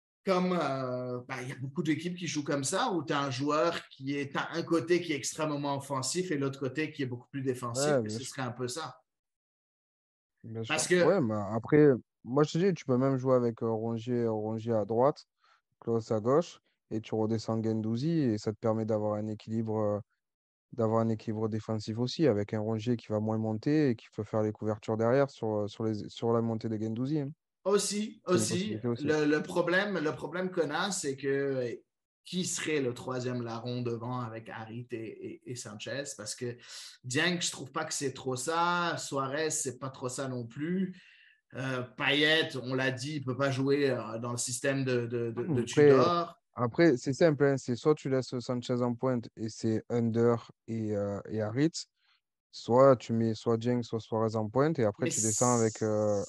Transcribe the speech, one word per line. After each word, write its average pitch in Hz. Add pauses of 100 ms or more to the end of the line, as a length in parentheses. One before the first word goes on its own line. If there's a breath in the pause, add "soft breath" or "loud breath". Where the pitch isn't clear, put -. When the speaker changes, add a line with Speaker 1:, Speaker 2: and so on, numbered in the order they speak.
(240)
Speaker 1:
comme, 180
euh, 127
ben, 131
il 127
y 117
a 113
beaucoup 135
d'équipes 165
qui 175
jouent 143
comme 143
ça, 208
où 165
t'as 143
un 139
joueur 151
qui 135
est, 143
t'as 139
un 165
côté 165
qui 165
est 147
extrêmement 143
offensif 139
et 151
l'autre 135
côté 151
qui 143
est 131
beaucoup 120
plus 139
défensif. 127
Speaker 2:
Ouais, 143
Speaker 1:
Et 120
Speaker 2:
bien 107
Speaker 1:
ce 123
Speaker 2:
sûr. 131
Speaker 1:
serait -
un 120
peu 123
ça. 139 (1400)
Speaker 2:
Bien 113
Speaker 1:
Parce 151
Speaker 2:
sûr. 175
Speaker 1:
que 156
Speaker 2:
Ouais, 190
mais 110 (180)
après, 147 (340)
moi, 135
je -
te 160
dis, 190
tu -
peux 127
même 135
jouer 131
avec, 120
euh, 113
Rongier, 113
Rongier 110
à 107
droite, 120 (540 soft breath)
Klose 117
à 110
gauche, 139 (300)
et 110
tu -
redescends 110
Guendouzi, 110
et 135
ça 110
te 104
permet 110
d'avoir 107
un 107
équilibre, 110
euh, 104 (720)
d'avoir 113
un 113
équilibre 110
défensif 110
aussi, 123
avec 104
un 110
Rongier 113
qui -
va 107
moins 110
monter 123
et 113
qui -
peut 107
faire 110
les 107
couvertures 107
derrière 123
sur, -
euh, 104
sur 113
les, 107
sur 117
la 117
montée 113
de 110
Guendouzi, 117
hein. 139 (340)
Speaker 1:
Aussi, 202
Speaker 2:
C'est 175
une 180
Speaker 1:
aussi. 110
Speaker 2:
possibilité 180
aussi. 120
Speaker 1:
Le, 151
le 151
problème, 175
le 151
problème 175
qu'on 160
a, 175
c'est 143
que, 139
euh, 135 (500)
qui 180
serait 156
le 123
troisième 123
larron 117
devant 120
avec 113
Harit 113
et, 120
et, 113
et 123
Sanchez ? 113 (120)
Parce 107
que 120 (480 loud breath)
Dieng, 160
je -
trouve 139
pas 160
que -
c'est -
trop 131
ça. 170
Suarez, 139
c'est 131
pas 135
trop 131
ça 131
non 123
plus. 175 (580 loud breath)
Euh, 131
Payet, 147
on 127
l'a 131
dit, 131
il 131
peut 127
pas 139
jouer, 135
euh, 113
dans 120
le 123
système 135
de, 123
de, 117
de, 117
de 131
Speaker 2:
Après, 113 (260)
Speaker 1:
Tudor. 165 (160)
Speaker 2:
après, 123
c'est 139
simple, 147
hein, 139
c'est 120
soit 156
tu 151
laisses 131
Sanchez 123
en 123
pointe 120
et 110
c'est 110
Under 117 (180)
et, 110
euh, 101
et 107
Harit, 127 (800)
soit 131
tu -
mets 113
soit 117
Dieng, 120
soit 113
Suarez 110
en 107
pointe 143
et 120
après 104
Speaker 1:
Mais 113
Speaker 2:
tu 104
descends 120
avec, 110
euh, 107